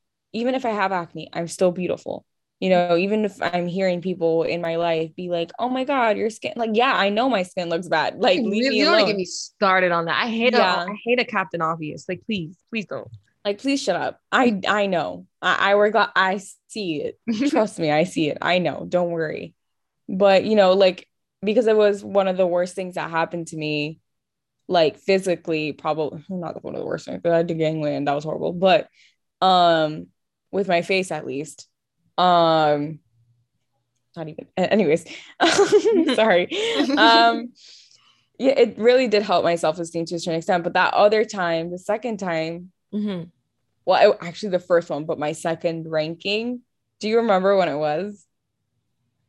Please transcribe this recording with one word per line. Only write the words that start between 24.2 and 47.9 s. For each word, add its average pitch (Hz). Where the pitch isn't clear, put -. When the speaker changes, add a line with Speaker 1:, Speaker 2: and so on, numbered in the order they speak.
Speaker 1:
like, 170
physically, 170
probably, 151
not 180
one -
of -
the -
worst -
things, 185
'cause 170
I 165
had 170
to 170
gain 160
weight 147
and 143
that 143
was 147
horrible. 156
But, 180
um, 170
with 190
my 175
face, 185
at 156
least, 139
um, 160
not 160
even, -
a-, 185
anyways, 170
<laughs> 359
sorry. 202
Speaker 2:
<laughs> 381
Speaker 1:
Um, 233
yeah, 262
it 233
really 247
did 208
help 196
my 170
self-esteem 170
to 175
a -
certain 165
extent. 175
But 170
that 180
other 208
time, 175
the 175
second 220
time, 170
Speaker 2:
Mm-hmm. 202
Speaker 1:
well, 190
I, 170
actually 175
the 180
first 175
one, 151
but 160
my 151
second 165
ranking, 196
do 208
you 220
remember 202
when 185
it 143
was? 160